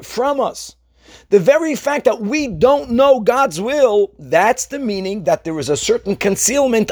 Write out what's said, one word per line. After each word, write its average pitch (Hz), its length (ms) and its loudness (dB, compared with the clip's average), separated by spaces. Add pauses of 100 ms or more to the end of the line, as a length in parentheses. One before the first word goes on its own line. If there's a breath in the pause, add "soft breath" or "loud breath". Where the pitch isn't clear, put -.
from 269 360 -4
us. - 380 -6 (520 soft breath)
The 202 100 4
very 294 360 2
fact 285 300 -4
that 233 160 2
we 269 260 -2
don't 254 440 0
know 262 280 4
God's 233 400 0
will, 214 600 2
that's 165 480 0
the 277 100 -10
meaning 202 460 -6
that 160 200 -2
there 160 140 -6
is 135 120 -4
a 147 80 0
certain 208 380 -2
concealment 226 760 0